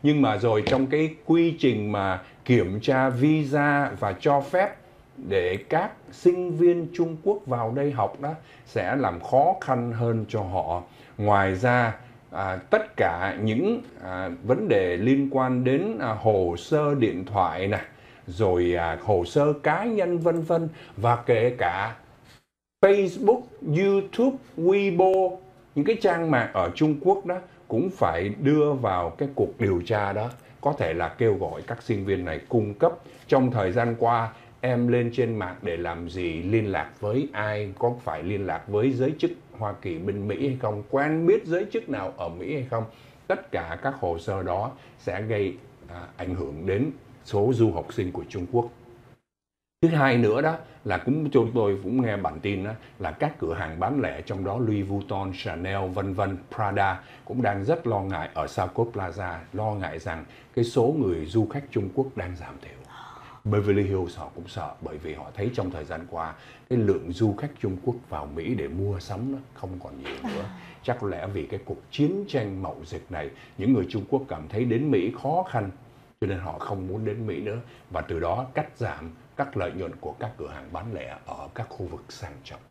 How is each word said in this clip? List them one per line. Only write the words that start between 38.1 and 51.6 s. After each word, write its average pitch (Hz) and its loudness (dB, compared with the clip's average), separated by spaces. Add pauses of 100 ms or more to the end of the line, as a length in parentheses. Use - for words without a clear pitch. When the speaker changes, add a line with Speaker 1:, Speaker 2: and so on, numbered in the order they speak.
Speaker 1:
liên 98 -2
lạc 82 -4
với 107 2
giới 131 0
chức 170 0 (280)
Hoa 104 -4 (100)
Kỳ 85 -6
bên 101 -4
Mỹ 139 -2
hay 127 -2
không, 107 -2
quen 156 2
biết 214 4
giới 175 0
chức 226 -4
nào 101 -4
ở 87 -6
Mỹ 87 -8
hay 131 -4
không. 113 0 (420)
Tất - -4
cả 82 -4
các 135 -2
hồ 85 -2
sơ 95 -4
đó 92 -2 (280)
sẽ 95 -6
gây, 101 0 (340)
à, 85 -16 (100)
ảnh 90 -4
hưởng 78 -6
đến 107 2 (340)
số 107 2
du 110 6
học 85 -6
sinh 90 -4
của 85 -8
Trung 90 -6
Quốc. 117 2 (1160)
Thứ 165 6
hai 135 4
nữa 117 4
đó 156 0 (280)
là 92 0
cũng, 147 0
chúng 113 4
tôi 101 4